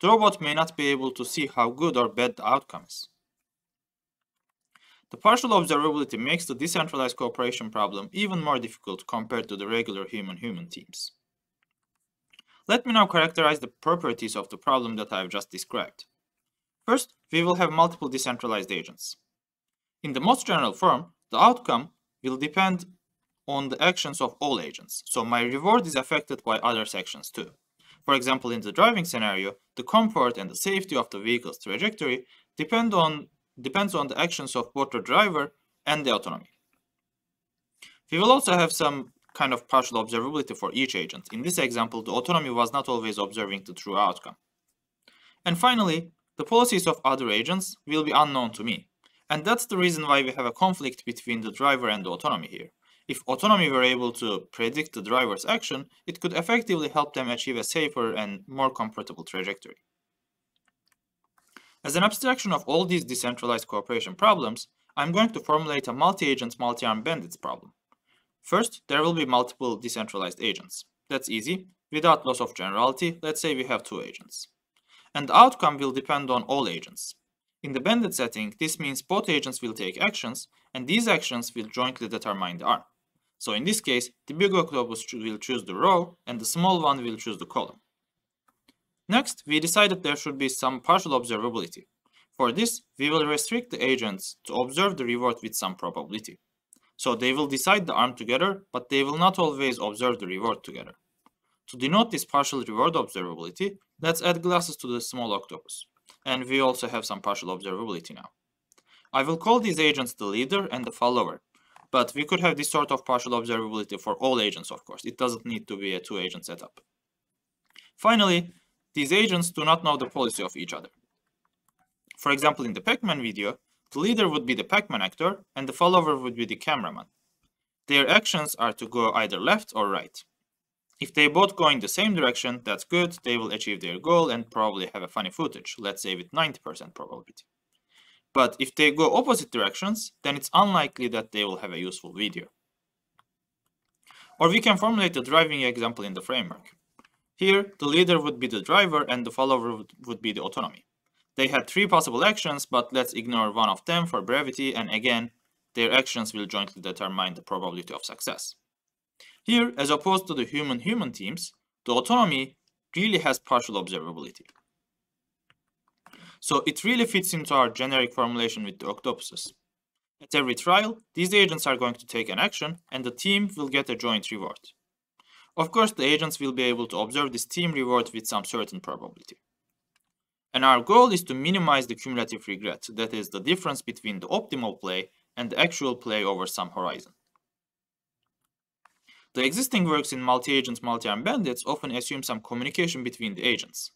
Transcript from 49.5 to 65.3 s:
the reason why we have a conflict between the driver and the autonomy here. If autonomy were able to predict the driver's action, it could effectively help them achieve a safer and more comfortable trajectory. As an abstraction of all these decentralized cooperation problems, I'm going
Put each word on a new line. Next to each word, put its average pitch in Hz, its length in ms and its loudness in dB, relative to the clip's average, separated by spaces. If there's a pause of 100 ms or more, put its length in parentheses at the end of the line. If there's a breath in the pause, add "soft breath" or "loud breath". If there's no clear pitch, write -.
the 196 120 -4
reason 170 260 2
why 143 180 4
we 131 100 -2
have 127 140 -4
a 117 60 0
conflict 180 540 0
between 117 360 -6
the 107 100 -6
driver 131 380 2
and 101 160 -2
the 90 60 -4
autonomy 90 360 -4
here. - 240 -16 (360 soft breath)
If 135 200 -8
autonomy 160 420 4
were 131 140 4
able 123 300 2
to 107 380 -4
predict 139 420 -4
the 110 80 -8
driver's 110 440 0
action, 202 420 -2 (200 soft breath)
it 170 140 -12
could 175 120 -4
effectively 175 560 0
help 147 240 0
them 131 160 -2
achieve 120 280 -4
a 110 60 -4
safer 143 500 -2
and 101 340 -6
more 131 220 0
comfortable 107 540 -6
trajectory. - 520 -8 (2000 soft breath)
As 143 120 -4
an 180 80 6
abstraction 214 500 2
of 147 120 -2
all 165 200 2
these 175 180 0
decentralized 120 640 -2
cooperation 104 480 -4
problems, 160 520 2 (280)
I'm 147 160 0
going 220 200 4